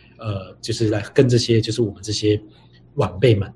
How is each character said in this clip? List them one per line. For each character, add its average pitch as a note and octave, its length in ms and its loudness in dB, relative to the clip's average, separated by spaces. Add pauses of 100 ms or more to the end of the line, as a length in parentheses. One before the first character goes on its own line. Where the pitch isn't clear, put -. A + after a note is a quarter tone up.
(180)
呃， G2 420 -10
就 A2+ 140 -6
是 A2 140 0
来 G#2 120 -2 (140)
跟 B2+ 140 4
这 A#2+ 100 4
些， A#2 220 2
就 G#2+ 120 -4
是 - 100 -2
我 G2+ 100 -2
们 - 100 -20
这 G#2+ 100 -8
些 G#2 300 0 (520)
晚 - 260 -2
辈 B2+ 140 6
们， G2 220 -2